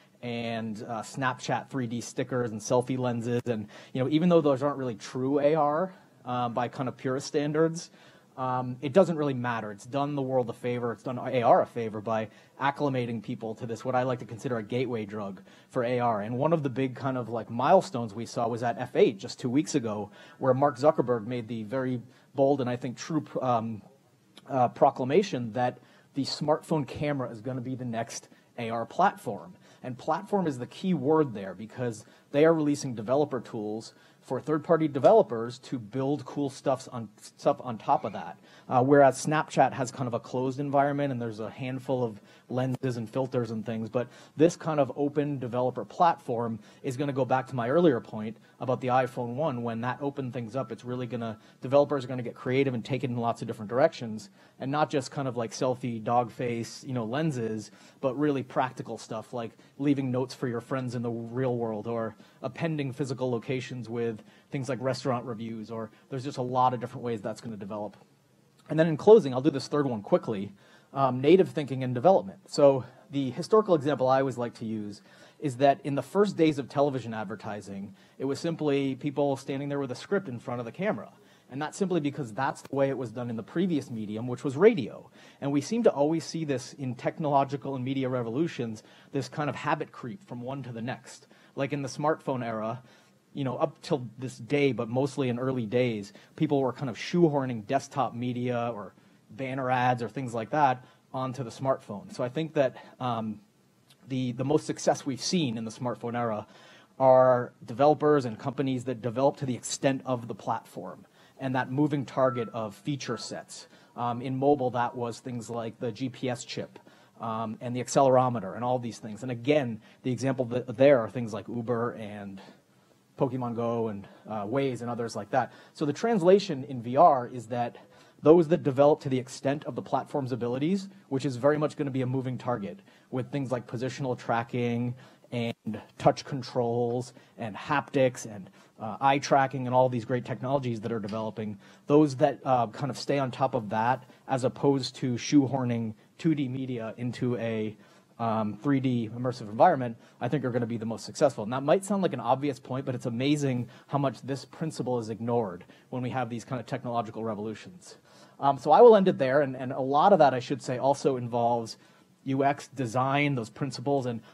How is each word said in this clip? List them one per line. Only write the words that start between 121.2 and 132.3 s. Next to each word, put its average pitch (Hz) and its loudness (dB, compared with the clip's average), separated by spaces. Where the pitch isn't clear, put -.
like 101 -8
Uber 117 -2
and 101 -12
Pokemon 127 -2
Go 117 -2
and, 101 -10
uh, 104 -6
Waze 127 -2
and 120 -6
others 113 -6
like 104 -10
that. 127 0
So - -4
the 143 0
translation 185 4
in 127 -8
V 120 -4
R 139 8
is 113 -10
that 120 -4
those 160 10
that 151 2
develop 143 6
to 143 -4
the 127 0
extent 135 -4
of 135 -8
the 120 -6
platform's 131 -2
abilities, 135 -2
which 135 -2
is 139 -2
very 143 4
much 151 -2
gonna 139 -4
be 131 -2
a 123 -2
moving 127 -2